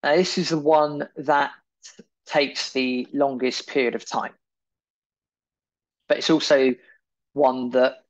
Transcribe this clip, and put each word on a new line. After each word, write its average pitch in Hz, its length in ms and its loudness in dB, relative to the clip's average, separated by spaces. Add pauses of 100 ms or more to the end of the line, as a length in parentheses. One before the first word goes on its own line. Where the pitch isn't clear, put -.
Now, 147 140 2
this 185 200 2
is 170 140 -2
the 160 80 0
one 147 580 2
that 143 360 0 (760)
takes - 460 -2
the 127 400 -2
longest 131 540 -2
period 123 280 0
of 110 100 -8
time. - 280 -6 (1800)
But 147 100 2
it's 131 120 -4
also 135 440 2 (580)
one 127 380 0
that 127 240 2 (160)